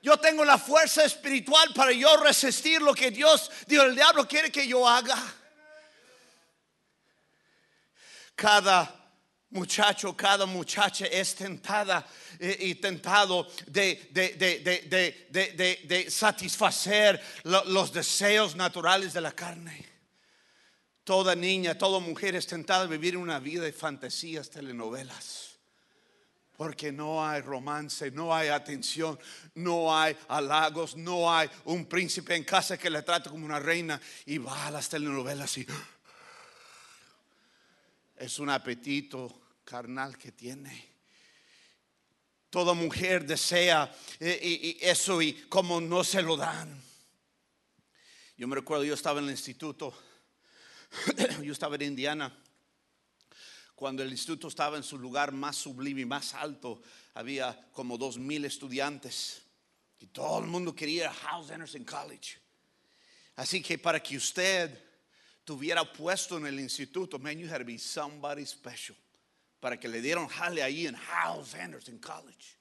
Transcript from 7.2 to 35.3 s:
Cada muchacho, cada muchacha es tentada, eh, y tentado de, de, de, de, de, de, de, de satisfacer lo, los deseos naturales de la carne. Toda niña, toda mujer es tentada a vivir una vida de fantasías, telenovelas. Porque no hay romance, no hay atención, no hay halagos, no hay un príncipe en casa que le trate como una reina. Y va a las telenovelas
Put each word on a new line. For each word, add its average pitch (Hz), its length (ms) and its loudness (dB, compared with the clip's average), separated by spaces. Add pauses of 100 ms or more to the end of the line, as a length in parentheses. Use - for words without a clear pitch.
Cada 196 600 6 (540)
muchacho, 196 680 0
cada 196 300 4
muchacha 190 600 -2
es 180 280 0
tentada, 190 720 -2 (320)
eh, 180 220 -2
y 180 140 -2
tentado 185 720 2 (160)
de, 185 460 0
de, 180 240 0
de, 175 240 2
de, 175 240 0
de, 175 480 0
de, 190 220 0
de, 180 300 0
de 180 280 -2
satisfacer 202 1120 4 (220)
lo, 185 220 4
los 185 260 2
deseos 196 640 2
naturales 180 560 2
de 170 100 -4
la 151 120 -6
carne. 165 520 -12 (1160)
Toda 190 320 4
niña, 180 420 0
toda 190 220 2
mujer 180 360 -4
es 165 120 -4
tentada 185 360 0
a 185 40 -2
vivir 165 300 -2
una 165 220 -4
vida 151 240 -6
de 151 100 -6
fantasías, 147 760 -8
telenovelas. 131 1000 -12 (1080)
Porque 147 360 -8
no 156 340 -4
hay 151 140 -2
romance, 143 720 -8
no 160 240 -2
hay 156 140 0
atención, 147 680 -4 (380)
no 165 420 2
hay 156 160 4 (140)
halagos, 151 720 0
no 170 360 0
hay 160 160 2 (140)
un 170 220 -4
príncipe 175 500 -2
en 160 80 -2
casa 185 340 0
que 180 120 -4
le 151 120 -2
trate 170 280 0
como 156 160 -12
una 147 160 -4
reina. 160 360 0 (280)
Y 147 140 -4
va 135 280 -6
a 147 40 -8
las 147 180 -8
telenovelas 139 680 -6